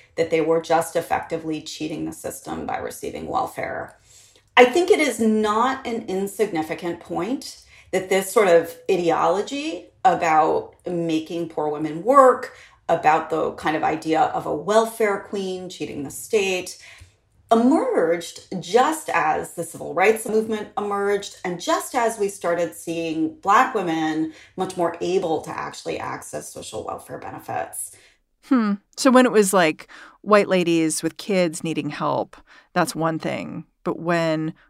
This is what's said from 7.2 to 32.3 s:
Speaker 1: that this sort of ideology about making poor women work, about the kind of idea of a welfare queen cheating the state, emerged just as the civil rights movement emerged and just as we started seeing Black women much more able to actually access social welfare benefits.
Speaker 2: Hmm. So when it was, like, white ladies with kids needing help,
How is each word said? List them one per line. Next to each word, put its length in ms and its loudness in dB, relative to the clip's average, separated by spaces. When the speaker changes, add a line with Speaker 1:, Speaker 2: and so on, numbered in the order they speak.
Speaker 1:
that 180 -2
this 200 2
sort 200 4
of 260 6
ideology 920 0
about 720 2
making 640 -4
poor 220 -4
women 340 -6
work, 500 6
about 400 2
the 240 -2
kind 240 -2
of 60 -4
idea 400 2
of 220 -2
a 80 -4
welfare 760 0
queen 400 -6
cheating 340 -10
the 80 -10
state, 680 -2
emerged 960 2
just 520 2
as 400 -2
the 100 -6
civil 300 -10
rights 340 2
movement 400 -2
emerged 680 -2
and 160 -4
just 340 -2
as 240 0
we 80 0
started 480 -2
seeing 640 -4
Black 340 4
women 600 -2
much 180 -4
more 240 -2
able 420 0
to 80 -12
actually 480 -8
access 540 -10
social 320 -10
welfare 360 -12
benefits. 760 -10
Speaker 2:
Hmm. 300 2
So 140 4
when 140 8
it 60 2
was, 220 4
like, 340 2
white 280 4
ladies 520 2
with 140 -4
kids 480 -2
needing 260 -4
help, 460 -4